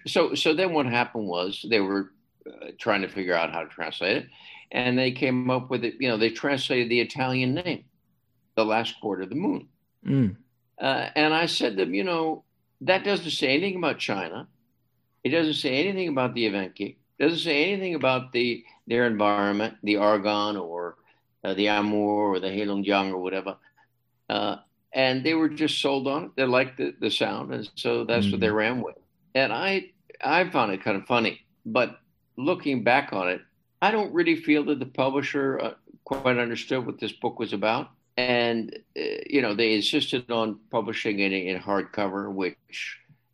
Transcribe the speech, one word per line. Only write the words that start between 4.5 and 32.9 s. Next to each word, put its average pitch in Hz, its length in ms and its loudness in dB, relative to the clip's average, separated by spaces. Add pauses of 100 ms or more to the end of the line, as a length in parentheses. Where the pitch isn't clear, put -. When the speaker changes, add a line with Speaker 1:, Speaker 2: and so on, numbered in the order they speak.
Speaker 1:
and 123 260 0
they 131 140 2
came 127 380 0
up 127 200 0
with 120 140 -2
it, 117 160 -2
you 131 100 0
know, 113 80 0
they 113 120 4
translated 123 600 0
the 120 100 2
Italian 127 540 0
name, 170 320 -6 (720)
The 110 100 2
Last 110 340 -2
Quarter 95 240 -4
of 95 60 -10
the - 60 -8
Moon. 185 320 -4 (380)
Speaker 2:
Mm. 127 300 2 (440)
Speaker 1:
Uh, 135 360 -2
and 151 180 4
I 165 120 2
said 190 320 0
to 190 80 2
them, 170 80 -6
"You 196 100 0
know, 165 400 -2 (380)
that 185 220 2
doesn't 170 280 -2
say 139 220 0
anything 180 240 0
about 156 220 -2
China. 98 480 -6 (760)
It - 60 2
doesn't 156 260 2
say 131 200 -2 (120)
anything 190 220 -4
about 127 260 0
the 117 120 2
Evenki. 98 500 -4 (220)
It - 40 0
doesn't 160 160 2
say 156 320 0
anything 190 240 -4
about 131 360 0
the, 120 320 -2 (220)
their 120 220 2
environment, 104 760 2
the 104 160 2
Argonne 104 600 2
or, 87 400 -8 (460)
uh, 95 120 -2
the 101 140 2
Amur 104 280 2
or 104 420 0
the 92 100 -4
Heilongjiang 98 600 0
or 92 60 -4
whatever." 92 380 -6 (760)
Uh, 104 280 -2 (360)
and 131 320 2
they 160 80 2
were 160 160 4
just 151 320 -2
sold 139 260 0
on 147 180 -2
it. - 120 -14
They 135 80 2
liked 131 320 2
the, 143 220 -4
the 110 120 0
sound, 117 420 -2
and 113 220 -8
so 120 300 -2
that's 107 260 2
what 95 80 -2
they 110 80 2
Speaker 2:
Mm. 107 80 2
Speaker 1:
ran 113 260 0
with. 90 140 -8 (400)
And 131 160 2
I, 185 400 -2 (320)
I 175 260 2
found 127 220 2
it 95 120 -6
kind 101 140 0
of - 80 -6
funny, 113 400 0 (200)
but 113 320 0 (400)
looking 139 460 -2
back 131 300 4